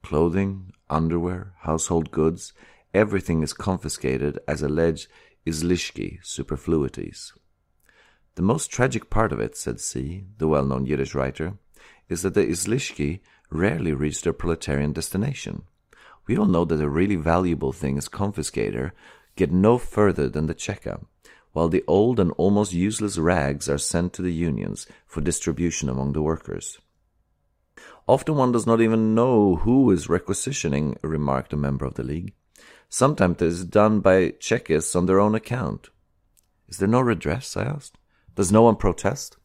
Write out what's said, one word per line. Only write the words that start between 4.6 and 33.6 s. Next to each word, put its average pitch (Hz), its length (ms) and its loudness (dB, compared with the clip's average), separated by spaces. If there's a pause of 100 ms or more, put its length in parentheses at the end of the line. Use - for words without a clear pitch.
alleged 78 480 0 (360)
izlishki, 82 800 -2
superfluities. 69 1080 -4 (1000)
"The 87 60 -6
most 104 300 0
tragic 123 380 -2
part 107 240 0
of 55 80 -6
it," 55 160 -6
said - 240 -8
C, 85 460 -8 (100)
the 80 100 0
well-known 69 380 0
Yiddish 67 280 -2
writer, 71 440 -4 (500)
"is 85 140 -6
that 92 140 -2
the 98 120 4
izlishki 87 720 -4 (300)
rarely 85 440 0
reach 71 280 -2
their 85 100 0
proletarian 76 600 -2
destination. 95 720 -6 (640)
We 120 120 0
all 208 80 2
know 87 200 4
that 78 160 0
a 73 80 0
really 90 280 2
valuable 80 560 0
thing 69 240 -4
is 71 100 -8
confiscated, 69 840 -6 (420)
get 82 160 2
no 104 260 6
further 85 520 0
than 76 160 -2
the 80 100 -4
cheka, - 500 -10 (460)
while 82 160 2
the 85 200 2
old 113 300 4
and 87 200 2
almost 98 340 2
useless 98 460 -2
rags 78 500 0
are 71 100 0
sent 87 360 -2
to - 80 -10
the 90 120 -2
unions 60 540 -4 (180)
for - 140 -10
distribution 82 680 -2
among 67 240 -2
the 78 80 -2
workers." 76 580 -6 (1300)
"Often 135 280 2
one 127 180 2
does 113 120 0
not 113 140 4
even 113 360 4
know 110 420 4
who 117 340 4
is 82 160 2
requisitioning," 80 920 -2
remarked 73 500 -2
a 73 60 -4
member 69 280 -2
of 65 100 -8
the 62 80 -8
League. 82 300 -8 (560)
"Sometimes - 520 2
it 85 60 4
is 87 180 -2